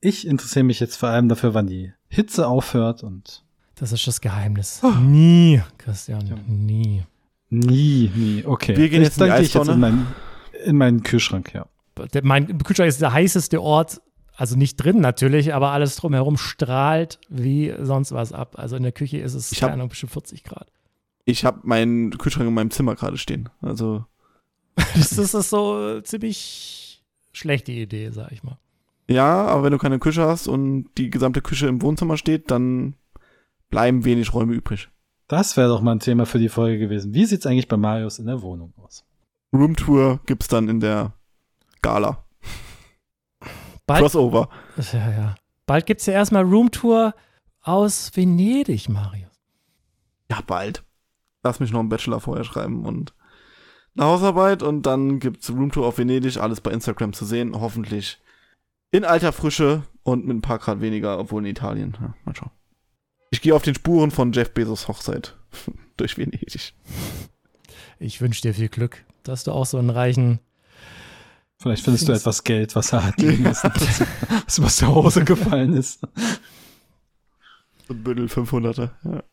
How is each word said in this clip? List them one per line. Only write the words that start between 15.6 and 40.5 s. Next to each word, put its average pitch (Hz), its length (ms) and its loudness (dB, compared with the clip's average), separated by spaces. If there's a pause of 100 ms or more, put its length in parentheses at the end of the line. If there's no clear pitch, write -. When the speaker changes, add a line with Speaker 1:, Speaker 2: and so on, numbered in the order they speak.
Speaker 2:
alles 143 260 0
drumherum 143 400 0
strahlt 147 920 -2
wie 139 540 -2
sonst 135 320 -2
was 117 180 -6
ab. 127 260 -12
Also 117 200 -8
in 127 60 -2
der 123 100 -2
Küche 147 240 -6
ist 131 160 -8
es, 131 180 -8
Speaker 3:
Ich - 120 -4
hab 135 60 2
Speaker 2:
keine 135 120 -6
Ahnung, 127 80 -6
bestimmt - 240 -12
vierzig - 300 -14
Grad. - 280 -20 (540)
Speaker 3:
Ich 120 180 0
hab - 220 0
meinen 117 520 2
Kühlschrank 139 300 -2
in 117 60 0
meinem 113 180 0
Zimmer 120 240 -2
gerade - 220 -6
stehen, - 320 -8 (120)
also 113 440 -4 (360)
Speaker 2:
<laughs> - 340 -20
Das - 200 0 (160)
ist, - 60 -4
das 202 160 0
ist 208 160 -2
so, 208 480 -2
äh, 208 60 -12
ziemlich - 1000 -12 (300)
schlechte 143 400 -4
Idee, 110 380 -8
sag 110 200 -14
ich - 120 -18
mal. 127 140 -14 (520)
Speaker 3:
Ja, 147 380 6
aber 143 160 2
wenn 143 80 4
du 143 60 2
keine 135 220 2
Küche 156 260 2
hast 165 220 0
und 135 500 -2
die 131 120 -2
gesamte 127 320 0
Küche 139 260 -2
im 127 140 0
Wohnzimmer 156 340 0
steht, 156 360 -2
dann 127 440 -2 (760)
bleiben 120 360 2
wenig 120 280 2
Räume 117 200 0
übrig. 107 360 -6 (380)
Speaker 1:
Das 180 300 0
wär 127 100 4
doch 117 140 2
mal 117 100 2
ein 113 80 0
Thema 120 260 2
für 117 140 -2
die 113 100 2
Folge 113 300 0
gewesen. 104 340 -4
Wie 170 120 4
sieht's 202 200 -2
eigentlich 127 220 0
bei 113 100 0
Marius 107 420 -2
in 113 80 -10
der 123 140 -6
Wohnung 87 360 -12
aus? - 260 -20 (500)
Speaker 3:
Roomtour 139 720 4
gibt's - 220 -4
dann 113 220 2